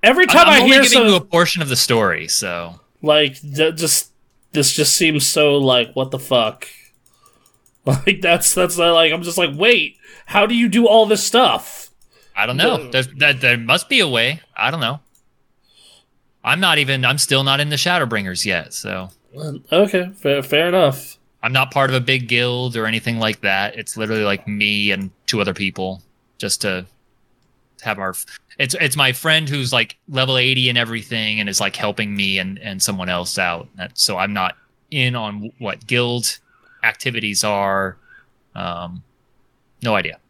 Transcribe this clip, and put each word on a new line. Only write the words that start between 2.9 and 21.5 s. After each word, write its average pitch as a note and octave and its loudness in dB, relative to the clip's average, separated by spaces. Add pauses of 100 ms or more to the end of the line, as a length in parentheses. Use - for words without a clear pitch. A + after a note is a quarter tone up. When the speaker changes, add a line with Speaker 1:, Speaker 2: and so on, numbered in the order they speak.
Speaker 1:
Like, D3+ 2
d-, D3+ -2
just, D#3+ -2 (400)
this C#3+ 0
just D3+ 0
seems D#3 2
so, D3 4
like, B2+ 2
what C3 -4
the C3 -6
fuck? A#2 0
<laughs> - -20 (1080)
Like, F#3+ 0
that's, F3 2
that's, F3 0
uh, E3+ 4
like, E3 4
I'm E3 -4
just E3+ -6
like, F3 0
"Wait, F3+ 2 (300)
how G3+ 4
do A#3 0
you A#3 2
do A3+ 4
all A3 8
this G#3 0
stuff?" - 0 (440)
Speaker 2:
I G2+ -2
don't B2 -4
know. G#3 2
Speaker 1:
The B2 -16
Speaker 2:
There's, C3 0 (100)
that, C#3 2
there B2 2
must B2 0
be C4 2
a F#3 2
way. B2+ 0 (160)
I A#2 -2
don't E3 -6
know. C3 -4 (1400)
I'm D3 0
not E3+ 4
even, C3+ 0
I'm C3 2
still C3+ 2
not C3+ 0
in D3 -2
the D3 -6
Shadowbringers A2+ -2
yet, F2 -4
so. F#2 -10 (280)
Speaker 1:
Uh, D3+ -10 (140)
okay, F#3 2
fair, C#3+ -2
fair D3 0
enough. D#3 0 (260)
Speaker 2:
I'm A#2 -2